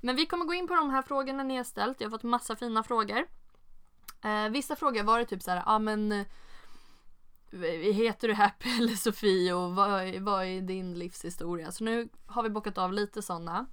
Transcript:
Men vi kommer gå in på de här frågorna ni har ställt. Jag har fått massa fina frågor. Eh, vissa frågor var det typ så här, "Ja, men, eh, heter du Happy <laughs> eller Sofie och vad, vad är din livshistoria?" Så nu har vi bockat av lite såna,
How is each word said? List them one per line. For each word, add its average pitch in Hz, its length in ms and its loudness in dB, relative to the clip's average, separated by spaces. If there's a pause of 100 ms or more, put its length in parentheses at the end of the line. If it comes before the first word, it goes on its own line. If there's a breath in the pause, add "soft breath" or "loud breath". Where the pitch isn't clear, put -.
Men 247 140 0
vi 311 100 4
kommer 349 200 -2
gå 330 80 0
in 359 140 -2
på 359 80 0
de 302 140 4
här 262 120 2
frågorna 269 420 -2
ni 262 140 -2
har 254 60 -2
ställt. 233 380 -4
Jag 214 60 -4
har 214 40 -6
fått 220 120 -8
massa 233 320 0
fina 226 280 0
frågor. 220 440 0 (960)
Eh, 214 280 0
vissa 277 260 -2
frågor 240 280 2
var 226 160 6
det 240 60 0
typ 196 160 -6
så 185 100 -4
här, 180 140 0
"Ja, 214 140 6
men, 214 320 0
eh, 202 140 -2 (1700 soft breath)
heter 226 340 2
du 220 60 4
Happy 208 360 4
<laughs> 247 80 0
eller 226 180 4
Sofie 190 580 4
och 180 220 0
vad, 190 400 2
vad 190 300 0
är 185 160 -4
din 185 380 -4
livshistoria?" 175 720 -6
Så 220 120 -6
nu 226 260 0 (160)
har 226 180 -4
vi 220 60 0
bockat 208 280 -4
av 185 160 0
lite 208 280 -2
såna, 175 520 -4